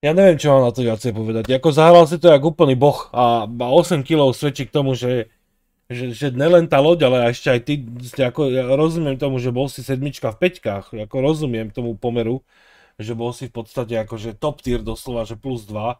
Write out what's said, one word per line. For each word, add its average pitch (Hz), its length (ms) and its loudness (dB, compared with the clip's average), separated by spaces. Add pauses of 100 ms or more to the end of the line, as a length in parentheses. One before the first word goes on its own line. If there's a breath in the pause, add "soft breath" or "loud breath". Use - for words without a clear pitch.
Ja 151 80 2
neviem, 180 240 6
čo 147 160 2
mám 127 160 6
na - 60 -2
to 127 100 -2
viacej 110 320 -4
povedať. 110 320 -4
Jako, 131 240 2
zahral 165 320 8
si 156 160 -6
to 175 80 8
jak 143 160 6
úplný 151 320 2
boh 143 320 0
a, 117 400 0
a 120 240 -6
osem 160 320 2
killov 143 320 2
svedčí 139 320 -6
k - 80 -10
tomu, 135 160 0
že, 123 400 -4 (560)
že, 123 240 -10
že 143 160 -6
nelen 160 400 4
tá 147 80 2
loď, 147 320 4
ale 120 240 2
ešte - 160 -6
aj 123 160 2
ty, 147 80 -4 (320)
ste 123 240 -2
ako, 135 240 -2
ja 127 160 -2
rozumiem 151 480 0
tomu, 131 240 -4
že 123 80 -4
bol 127 160 -2
si 131 160 -12
sedmička 135 480 -6
v 110 160 -4
peťkách, 104 480 -6 (160)
ako, - 80 -12
rozumiem 131 560 -4
tomu 117 240 -8
pomeru, 120 480 -4 (560 soft breath)
že 113 160 -8
bol 120 160 -6
si 123 160 -14
v - 80 -14
podstate 117 480 -8
akože 110 320 -12
top 151 240 -6
tier 123 240 -4
doslova, 113 400 -8
že 107 160 -14
plus 120 240 -10
dva 107 340 -6